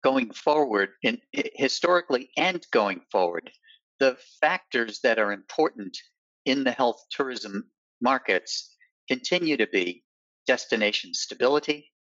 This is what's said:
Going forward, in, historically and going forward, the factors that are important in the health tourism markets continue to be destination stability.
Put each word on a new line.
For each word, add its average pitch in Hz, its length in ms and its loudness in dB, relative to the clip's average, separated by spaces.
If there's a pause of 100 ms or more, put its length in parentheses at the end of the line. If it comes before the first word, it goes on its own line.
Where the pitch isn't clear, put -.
Going 131 300 0
forward, 127 560 2 (140)
in, 120 160 0 (120)
historically 143 1040 0
and 175 360 -2
going 101 300 2 (100)
forward, 87 400 0 (500)
the 131 160 2 (220)
factors 127 640 -2
that 113 160 4
are 104 120 2
important 101 640 -4 (500)
in 139 180 0
the 127 80 2
health 120 400 -2
tourism 110 580 -6 (320)
markets - 760 -2 (320)
continue 156 500 -2
to 110 100 2
be 90 360 -2 (440)
destination 107 680 0
stability. 147 800 -2 (120)